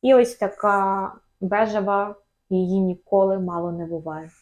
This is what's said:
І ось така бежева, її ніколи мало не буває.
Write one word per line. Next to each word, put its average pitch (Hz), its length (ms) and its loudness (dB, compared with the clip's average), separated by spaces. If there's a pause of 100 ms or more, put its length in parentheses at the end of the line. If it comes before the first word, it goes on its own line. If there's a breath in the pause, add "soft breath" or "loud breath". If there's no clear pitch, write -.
І 262 140 6
ось 240 200 4
така 196 760 -2 (280)
бежева, 202 760 -2 (340)
її 185 300 0
ніколи 190 580 0
мало 175 340 -6
не 170 140 -8
буває. 160 440 -10 (120)